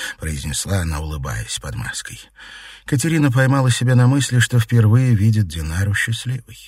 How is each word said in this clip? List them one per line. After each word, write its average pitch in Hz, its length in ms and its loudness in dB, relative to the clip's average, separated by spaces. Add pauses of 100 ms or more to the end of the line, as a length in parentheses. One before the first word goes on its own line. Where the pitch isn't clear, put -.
(200)
произнесла 76 600 -6
она, 80 180 -4
улыбаясь 78 600 -8
под 73 140 -10
маской. - 480 -10 (680)
Катерина 151 420 2
поймала 131 380 4
себя 123 240 2
на 123 140 6
мысли, 131 320 2
что 120 200 2
впервые 117 540 4
видит 107 340 2
Динару 82 460 -4
счастливой. - 640 -6 (100)